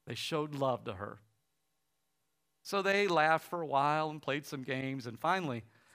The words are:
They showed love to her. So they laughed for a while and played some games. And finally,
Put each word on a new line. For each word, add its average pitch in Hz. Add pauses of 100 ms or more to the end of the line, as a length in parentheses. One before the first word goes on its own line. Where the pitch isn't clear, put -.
They 117
showed 151
love 135
to 113
her. 104 (1400)
So 202
they 196
laughed 160
for 170
a 160
while 147
and 151
played 143
some 139
games. 131
And 110
finally, 160 (320)